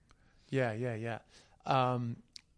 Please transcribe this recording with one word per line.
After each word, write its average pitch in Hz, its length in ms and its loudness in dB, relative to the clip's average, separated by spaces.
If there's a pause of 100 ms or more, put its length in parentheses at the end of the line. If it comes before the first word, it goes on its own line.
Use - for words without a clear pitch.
(500)
Yeah, 127 240 0
yeah, 117 220 -4
yeah. 113 240 -6 (460)
Um, 123 520 2 (400)